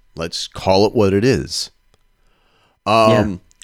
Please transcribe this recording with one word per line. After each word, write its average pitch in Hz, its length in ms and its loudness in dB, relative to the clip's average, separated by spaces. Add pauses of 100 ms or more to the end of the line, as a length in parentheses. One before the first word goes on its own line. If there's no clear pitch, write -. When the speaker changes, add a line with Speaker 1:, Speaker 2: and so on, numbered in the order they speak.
(140)
Speaker 1:
Let's 82 320 -10
call 95 400 0
it - 80 -2
what 101 180 2
it 101 120 0
is. 107 460 -2 (1160)
Um, 110 240 2
Speaker 2:
Yeah. 104 260 0 (280)